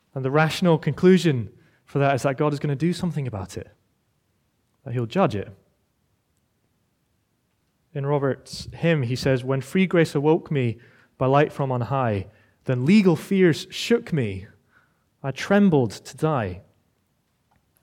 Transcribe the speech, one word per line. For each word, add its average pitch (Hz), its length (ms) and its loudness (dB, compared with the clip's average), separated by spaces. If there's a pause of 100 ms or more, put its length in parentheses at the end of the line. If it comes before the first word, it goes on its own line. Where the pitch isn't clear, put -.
(160)
And 135 80 -6
the 131 80 -2
rational 156 460 2
conclusion 160 720 2 (340)
for - 160 -4
that 139 160 2
is 120 80 -2
that 135 140 0
God 147 160 0
is 143 60 -6
gonna 143 160 -4
do 160 180 -2
something 151 340 -6
about 98 300 -10
it, - 120 -12 (1120)
that 123 100 -10
he'll 120 120 -4
judge 131 300 0
it. 95 140 -8 (2500)
In 139 120 -6
Robert's 139 680 -4
hymn, 160 300 0
he 123 120 -4
says, 127 280 0
"When 135 180 -2
free 190 260 0
grace 160 260 2
awoke 156 380 0
me 123 260 -2 (400)
by 135 80 -2
light 143 260 4
from 135 200 -6
on 123 100 -2
high, 117 460 -2 (380)
then 127 200 -2
legal 190 300 6
fears 185 540 0
shook - 440 -2
me. 101 340 -4 (760)
I 135 80 -6
trembled 160 600 2
to - 240 -18
die." 117 460 -4 (1200)